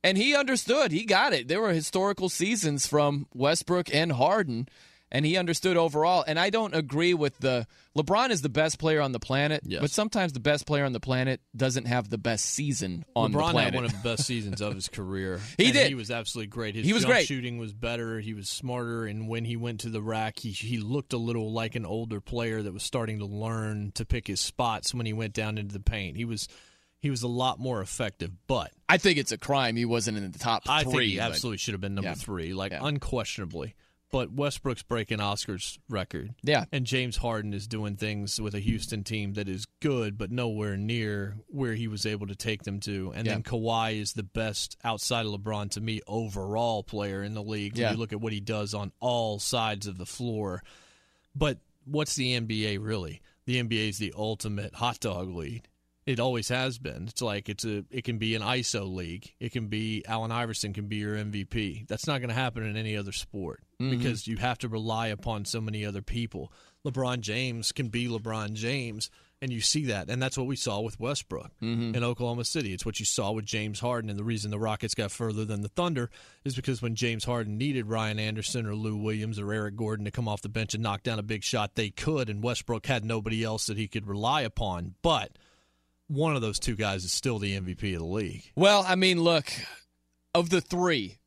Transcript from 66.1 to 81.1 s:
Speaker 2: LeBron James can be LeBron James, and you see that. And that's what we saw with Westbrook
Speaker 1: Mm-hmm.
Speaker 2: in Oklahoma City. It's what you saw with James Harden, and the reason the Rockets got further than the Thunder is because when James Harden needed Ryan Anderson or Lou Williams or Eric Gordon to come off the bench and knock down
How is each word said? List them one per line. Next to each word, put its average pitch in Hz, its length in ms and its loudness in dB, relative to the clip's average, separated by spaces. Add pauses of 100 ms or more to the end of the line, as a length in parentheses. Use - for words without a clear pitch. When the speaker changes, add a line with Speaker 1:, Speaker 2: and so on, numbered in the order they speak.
Speaker 2:
LeBron 127 360 0
James 117 500 -2
can 127 180 -2
be 120 180 0
LeBron 110 460 -2
James, 113 560 -4 (320)
and 131 100 -4
you 117 80 -2
see 151 260 2
that. 101 220 0
And 123 140 -2
that's 131 160 -2
what 127 80 0
we 135 100 -2
saw 104 260 -2
with 107 180 -6
Westbrook 127 500 -4 (140)
Speaker 1:
Mm-hmm. 117 320 0
Speaker 2:
in 120 80 2
Oklahoma 120 420 -2
City. 113 280 -2
It's 90 120 -6
what 110 140 -4
you 107 80 -4
saw 104 240 0
with 110 140 -2
James 107 340 -2
Harden, 117 320 -2
and 101 80 -4
the 104 40 -4
reason 107 280 -2
the 104 80 -2
Rockets 107 340 -2
got 104 180 -2
further 110 340 -2
than 104 160 -4
the 104 80 -4
Thunder 160 420 0 (320)
is 135 120 -2
because 127 260 -2
when 117 140 -2
James 113 280 0
Harden 113 340 -2
needed 127 300 0
Ryan 110 320 0
Anderson 107 480 -2
or 104 80 -2
Lou 107 220 -2
Williams 107 420 -2
or 101 140 -4
Eric 104 240 -2
Gordon 107 280 -2
to 104 60 -2
come 117 160 -2
off 104 160 -2
the 107 60 -6
bench 110 260 -2
and 110 80 0
knock 101 180 0
down 113 160 -2